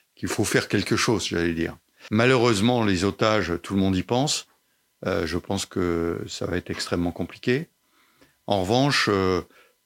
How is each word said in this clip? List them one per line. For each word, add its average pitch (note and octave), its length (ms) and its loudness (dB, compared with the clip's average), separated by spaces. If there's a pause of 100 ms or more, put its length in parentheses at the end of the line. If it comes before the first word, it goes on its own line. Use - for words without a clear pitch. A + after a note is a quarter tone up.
(160)
qu'il - 120 -8
faut G#2+ 180 -2
faire B2+ 220 0
quelque G#2 300 0
chose, G#2+ 300 0
j'allais E2+ 260 0
dire. E2 240 -4 (340)
Malheureusement, A#2+ 720 4
les F#2+ 220 2
otages, G2+ 480 0 (100)
tout - 100 -6
le G2 60 2
monde F#2+ 160 2
y F#2 80 0
pense. C3 420 -2 (600)
Euh, F2+ 200 -2
je D#2+ 120 -6
pense G2 280 -4
que E2+ 640 -2
ça - 180 -10
va F2 120 -4
être F2+ 120 -6
extrêmement F2 440 -4
compliqué. B2 540 -4 (800)
En G2+ 180 0
revanche, B2+ 460 2
euh, F#2 320 2 (440)